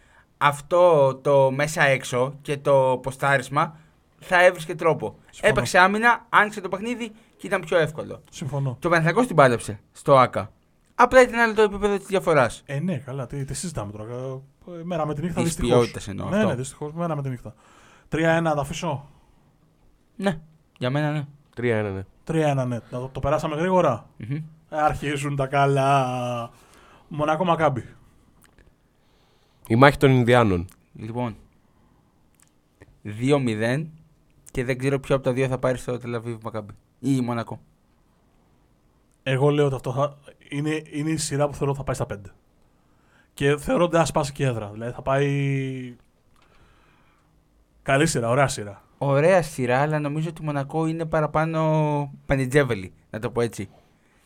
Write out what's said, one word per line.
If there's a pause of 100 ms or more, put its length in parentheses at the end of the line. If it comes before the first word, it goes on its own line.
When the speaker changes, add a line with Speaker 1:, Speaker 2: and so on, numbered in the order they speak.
(380)
Speaker 1:
αυτό
το
μέσα
έξω
και
το
ποστάρισμα, (420)
θα
έβρισκε
τρόπο. (140)
Speaker 2:
Συμφωνώ.
Speaker 1:
Έπαιξε
άμυνα,
άνοιξε
το
παιχνίδι (240)
και
ήταν
πιο
εύκολο.
Speaker 2:
Συμφωνώ.
Speaker 1:
Και
ο
Παναθηναϊκός
την
πάλεψε (120)
στο
άκα. (440)
Απλά
ήταν
άλλο
το
επίπεδο
της
διαφοράς.
Speaker 2:
Ε,
ναι,
καλά,
τι,
τι
συζητάμε
τώρα. (720)
Ε,
μέρα
με
τη
νύχτα,
Speaker 1:
Της
Speaker 2:
δυστυχώς.
Speaker 1:
ποιότητας
εννοώ,
Speaker 2:
Ναι,
Speaker 1:
αυτό.
Speaker 2:
ναι,
δυστυχώς,
μέρα
με
τη
νύχτα. (540)
Τρία
ένα,
να
τα
αφήσω. (1080)
Speaker 1:
Ναι, (380)
για
μένα
ναι. (280)
Speaker 3:
Τρία
ένα,
ναι. (200)
Speaker 2:
Τρία
ένα,
ναι. (160)
Να
το,
το
περάσαμε
γρήγορα. (100)
Speaker 1:
Μμμ.
Speaker 2:
Ε, (260)
αρχίζουν
τα
καλά. (580)
Μονακό
Μακάμπι. (1800)
Speaker 3:
Η
μάχη
των
Ινδιάνων. (280)
Speaker 1:
Λοιπόν, (1700)
δύο
μηδέν (600)
και
δεν
ξέρω
ποιο
από
τα
δύο
θα
πάρει
στο
Τελαβίβ
Μακάμπι (280)
ή
Μονακό. (1600)
Speaker 2:
Εγώ
λέω
ότι
αυτό
θα, (320)
είναι,
είναι
η
σειρά
που
θεωρώ
θα
πάει
στα
πέντε. (1040)
Και
θεωρώ
ότι
δεν
θα
σπάσει
και
έδρα.
Δηλαδή
θα
πάει (1900)
καλή
σειρά,
ωραία
σειρά. (160)
Speaker 1:
Ωραία
σειρά,
αλλά
νομίζω
ότι
η
Μονακό
είναι
παραπάνω (140)
πανιτζέβελη, (180)
να
το
πω
έτσι. (580)